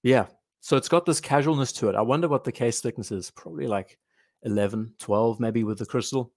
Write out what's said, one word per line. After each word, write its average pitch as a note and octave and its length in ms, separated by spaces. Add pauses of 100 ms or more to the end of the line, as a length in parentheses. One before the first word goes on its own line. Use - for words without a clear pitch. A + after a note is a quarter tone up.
Yeah, B2 260 (320)
so - 180
it's - 100
got E3+ 160
this D#3+ 160
casualness C#3+ 540
to A2 160
it. F#2+ 40
I G#2 60
wonder C3+ 260
what C#3 180
the B2+ 80
case A#2 280
thickness A2 320
is. F#2+ 180
Probably, - 360
like, G2+ 320 (460)
eleven, G#2+ 540
twelve, A2 400
maybe, A2+ 240
with G#2+ 160
the A2 80
crystal. B2+ 500